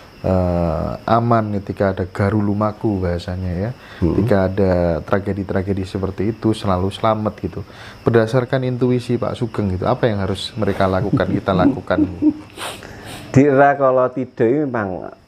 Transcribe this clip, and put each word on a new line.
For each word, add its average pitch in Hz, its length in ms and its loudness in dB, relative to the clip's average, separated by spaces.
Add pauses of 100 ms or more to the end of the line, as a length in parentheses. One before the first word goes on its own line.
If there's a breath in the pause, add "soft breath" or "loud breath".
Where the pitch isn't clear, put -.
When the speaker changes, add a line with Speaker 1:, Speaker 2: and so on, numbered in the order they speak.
(180 loud breath)
Speaker 1:
eh, 87 720 0 (160)
aman 113 480 2
ketika 98 400 -2
ada 98 100 -4
garu 101 360 0
lumaku 104 580 0
bahasanya 90 560 -4
ya. 101 160 -2 (260 loud breath)
Speaker 2:
Hmm. 85 160 2
Speaker 1:
Ketika 101 320 4
ada 95 280 2 (280)
tragedi-tragedi 95 840 -2
seperti 95 440 -4
itu 110 240 0
selalu 95 360 0
selamat 107 520 -2
gitu. 92 220 -8 (400 loud breath)
Berdasarkan 120 640 2
intuisi 123 500 0
Pak 117 200 -2
Sugeng 104 360 -2
gitu, 92 160 -2
apa 123 200 2
yang 107 120 0
harus 95 340 -4
mereka 98 340 0
lakukan, 95 420 2
kita 98 240 0
lakukan? 92 500 0
Speaker 2:
<laughs> 92 80 0 (1160 loud breath)
Dira 139 460 6
kalau 131 340 4
tidak, 127 360 -4
ini 131 200 4
memang 95 500 -4 (140)